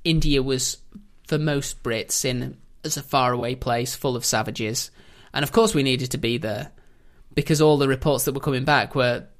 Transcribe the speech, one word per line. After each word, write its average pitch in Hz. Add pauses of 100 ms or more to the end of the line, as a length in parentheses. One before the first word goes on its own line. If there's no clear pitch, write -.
India 151
was, 131 (480)
for 156
most 147
Brits, 113
seen 127 (280)
as -
a 139
faraway 127
place 123
full 127
of 117
savages. 110 (440)
And 139
of 143
course 220
we 147
needed 127
to 127
be 117
there, 110 (640)
because 147
all 151
the 139
reports 131
that 135
were 135
coming 131
back 131
were, 123 (160)